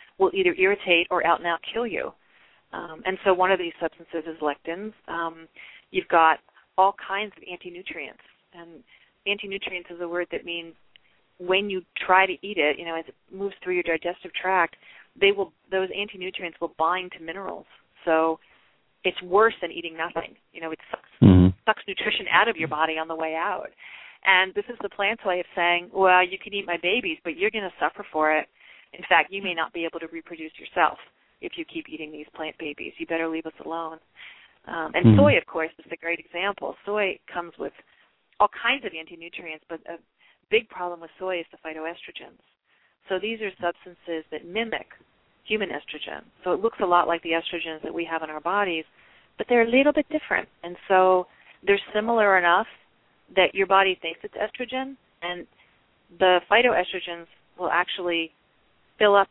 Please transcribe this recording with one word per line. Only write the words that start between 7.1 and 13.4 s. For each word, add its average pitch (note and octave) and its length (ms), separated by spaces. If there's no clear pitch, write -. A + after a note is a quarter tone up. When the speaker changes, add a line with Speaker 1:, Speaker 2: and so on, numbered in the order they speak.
Speaker 1:
of - 140
anti-nutrients, F3 720
and E3+ 260
anti-nutrients G3 640
is F3 100
a F3 60
word F3 240
that - 120
means E3+ 300
when F#3 320
you F#3 120
try F#3+ 180
to F#3+ 80
eat G3+ 240
it, D3 220
you E3+ 60
know, E3 120
as E3 100
it - 80
moves F#3+ 220